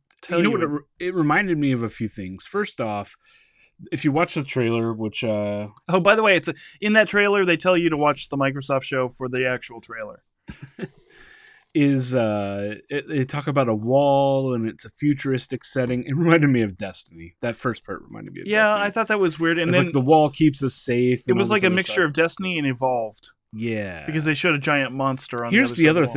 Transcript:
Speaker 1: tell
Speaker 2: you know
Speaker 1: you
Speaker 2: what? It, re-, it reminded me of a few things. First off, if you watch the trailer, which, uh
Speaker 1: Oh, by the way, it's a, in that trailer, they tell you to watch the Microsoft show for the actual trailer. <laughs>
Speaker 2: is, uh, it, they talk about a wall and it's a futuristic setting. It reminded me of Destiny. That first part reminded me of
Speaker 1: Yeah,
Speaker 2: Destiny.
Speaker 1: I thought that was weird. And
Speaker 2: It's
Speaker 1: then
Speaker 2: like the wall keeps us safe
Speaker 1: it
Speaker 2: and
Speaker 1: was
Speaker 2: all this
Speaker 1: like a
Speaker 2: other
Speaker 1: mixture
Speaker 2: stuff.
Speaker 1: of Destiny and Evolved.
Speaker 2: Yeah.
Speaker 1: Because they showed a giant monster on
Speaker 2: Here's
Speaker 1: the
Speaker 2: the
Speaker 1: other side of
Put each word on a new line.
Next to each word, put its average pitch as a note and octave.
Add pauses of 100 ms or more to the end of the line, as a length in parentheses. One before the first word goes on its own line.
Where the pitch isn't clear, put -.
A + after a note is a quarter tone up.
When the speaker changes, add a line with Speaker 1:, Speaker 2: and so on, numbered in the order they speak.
(220)
Speaker 1:
tell E3+
Speaker 2:
you F3
know A3
Speaker 1:
you A#3
Speaker 2:
what? F3+
It, D#3
re-, D3
it F#3
reminded E3+
me C#3+
of A#2
a A2
few A2+
things. F#2+
First -
off, G#2 (760)
if -
you C#3+
watch E3+
the D3+
trailer, A#2
which, A2
uh G#2 (220)
Speaker 1:
Oh, F#3
by G3+
the A3
way, G3+
it's -
a, D#3+ (260)
in G#3+
that G#3+
trailer, G3+
they E3+
tell F#3
you E3+
to D#3
watch D3
the C#3
Microsoft C3+
show C3
for B2+
the B2+
actual A#2+
trailer. A2+ (240)
<laughs> - (840)
Speaker 2:
is, C3+
uh, G#2 (140)
it, C#3+
they C#3+
talk D3
about C#3
a A2
wall C3+
and A2+
it's -
a G#2+
futuristic C#3
setting. B2
It C#3
reminded E3
me B2
of G2
Destiny. E2+
That A#2
first -
part -
reminded G#2
me F2+
of -
Speaker 1:
Yeah, G#3+
Speaker 2:
Destiny. G#3
Speaker 1:
I -
thought A3
that G#3+
was D#3+
weird. E3
And E3
Speaker 2:
It's F3+
Speaker 1:
then F3+
Speaker 2:
like E3
the C#3
wall D3+
keeps C#3+
us B2+
safe B2
Speaker 1:
it -
Speaker 2:
and B2+
Speaker 1:
was G3
Speaker 2:
all G#3+
this G3
Speaker 1:
like -
a F#3
Speaker 2:
other F3+
Speaker 1:
mixture F#3
Speaker 2:
stuff. E3+
Speaker 1:
of D3
Destiny E3
and D3
Evolved. B2 (240)
Speaker 2:
Yeah. G#2+
Speaker 1:
Because D#3
they D#3
showed D#3
a C#3+
giant C#3
monster C3
on A#2
Speaker 2:
Here's F3+
Speaker 1:
the D#3+
Speaker 2:
the D3+
Speaker 1:
other D#3+
side A#2+
of -